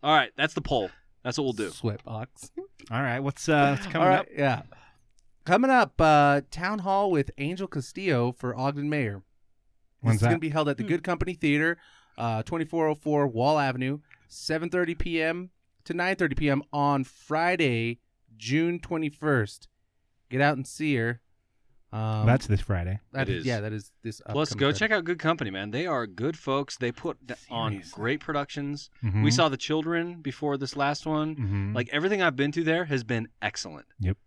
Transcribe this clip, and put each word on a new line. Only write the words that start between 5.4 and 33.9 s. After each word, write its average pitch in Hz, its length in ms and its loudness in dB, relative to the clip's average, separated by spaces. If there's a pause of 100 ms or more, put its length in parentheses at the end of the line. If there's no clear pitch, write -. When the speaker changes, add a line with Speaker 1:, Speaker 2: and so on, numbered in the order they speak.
Speaker 2:
Coming 220 280 4
up, 247 280 4
uh, 147 420 8 (100)
town 190 280 -4
hall 196 320 2
with 147 260 2
Angel 180 300 -6
Castillo 139 640 -2
for 123 260 -6
Ogden 143 320 -2
Mayor. 117 340 -2 (760)
Speaker 3:
When's 113 160 2
Speaker 2:
This 98 60 2
is 117 60 2
gonna 160 80 4
Speaker 3:
that? 165 60 -4
Speaker 2:
be 156 80 -2
held 151 200 0
at 135 80 0
the 113 60 -4
Speaker 4:
Hmm. 107 60 -6
Speaker 2:
Good 165 140 0
Company 180 300 -2
Theater, 151 440 0 (400)
uh, 113 260 -2
twenty-four 165 440 -2
oh 156 80 0
four 147 320 2
Wall 131 320 2
Avenue, 131 400 0 (300)
seven 160 400 -4
thirty 175 260 0
P 165 260 0
M 170 280 -2 (360)
to - 80 -6
nine 180 220 0
thirty 160 200 0
P 147 140 2
M 139 120 2 (100)
on 143 320 2
Friday, 147 960 0 (380)
June 156 420 0
twenty-first. 151 880 -2 (640)
Get 127 100 -2
out 143 160 4
and 127 120 -6
see 147 280 -2
her. 117 240 0 (720)
Um, 110 360 0
Speaker 3:
That's 127 180 4
this 101 160 2
Friday. 92 380 -2 (140)
Speaker 2:
that 135 140 -2
Speaker 1:
It 95 60 0
Speaker 2:
is, 87 80 -2
Speaker 1:
is. - 60 -4
Speaker 2:
yeah, 117 140 -2
that 107 120 -6
is 104 180 -10 (120)
this 113 260 -10
Speaker 1:
Plus, 147 220 0
Speaker 2:
upcoming 110 80 -6
Speaker 1:
go 139 80 4
Speaker 2:
Friday. 143 120 2
Speaker 1:
check 214 120 2
out 202 140 2
Good 170 120 -2
Company, 156 320 0
man. 98 220 -6
They 139 160 -4
are 131 180 -2
good 113 320 -4
folks. 139 400 -4
They 120 140 -2
put - 340 -8
d-, 123 80 -10 (160)
on 113 220 -2
Speaker 2:
Seriously. 95 280 -10
Speaker 1:
great 123 200 -2
productions. 143 720 -6 (120)
Speaker 3:
Mm-hmm. 107 200 2
Speaker 1:
We 147 80 6
saw 156 180 4
The 135 80 -4
Children 165 640 -2
before 143 360 -4
this 135 180 -6
last 143 320 -2
one. 156 280 -2
Speaker 3:
Mm-hmm. 101 400 -2
Speaker 1:
Like, 120 160 -2
everything 190 300 0
I've 160 140 2
been 143 160 0
to 165 120 -2
there 165 220 2
has 139 180 -2
been 113 240 -2 (140)
excellent. 85 460 -8 (140)